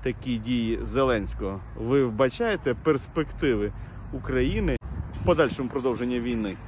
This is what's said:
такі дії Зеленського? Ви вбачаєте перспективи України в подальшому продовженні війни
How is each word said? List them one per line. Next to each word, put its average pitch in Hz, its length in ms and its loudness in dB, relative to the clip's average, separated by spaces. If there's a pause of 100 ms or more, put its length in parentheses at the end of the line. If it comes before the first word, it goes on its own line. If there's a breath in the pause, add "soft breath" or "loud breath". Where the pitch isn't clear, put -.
такі 123 340 -2
дії 113 440 0
Зеленського? 104 760 0 (160)
Ви 131 300 4
вбачаєте 131 680 2
перспективи 135 960 0 (420 loud breath)
України 143 640 0 (440)
в - 40 -2
подальшому 143 440 4
продовженні 123 500 0
війни 110 380 -2 (100)